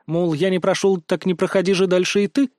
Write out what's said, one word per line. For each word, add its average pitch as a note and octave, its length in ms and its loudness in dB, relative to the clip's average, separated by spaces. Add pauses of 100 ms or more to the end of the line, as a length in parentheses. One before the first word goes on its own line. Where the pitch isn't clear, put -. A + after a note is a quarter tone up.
мол, E3 260 -2
я E3 180 0
не F#3 80 0
прошёл, F#3+ 420 0
так E3+ 260 -4
не F#3 80 0
проходи F#3+ 400 0
же F#3 120 0
дальше F#3 380 0
и G3 40 -4
ты? C4+ 300 0